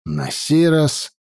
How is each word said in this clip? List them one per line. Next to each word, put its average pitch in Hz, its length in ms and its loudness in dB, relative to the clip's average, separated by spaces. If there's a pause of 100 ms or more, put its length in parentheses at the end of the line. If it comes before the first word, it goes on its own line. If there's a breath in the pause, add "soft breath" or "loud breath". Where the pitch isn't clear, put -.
На 73 260 -6
сей 160 360 2
раз 156 460 0 (220)